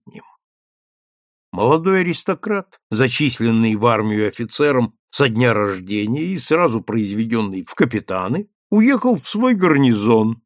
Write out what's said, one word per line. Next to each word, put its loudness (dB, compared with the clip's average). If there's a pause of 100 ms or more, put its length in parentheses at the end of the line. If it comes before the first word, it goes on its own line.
ним. -20 (1300)
Молодой 2
аристократ, -6 (100)
зачисленный 0
в 0
армию 0
офицером -2 (140)
со 0
дня 2
рождения -4
и -6
сразу 0
произведенный -2
в -18
капитаны, -2 (220)
уехал 2
в -6
свой 0
гарнизон 2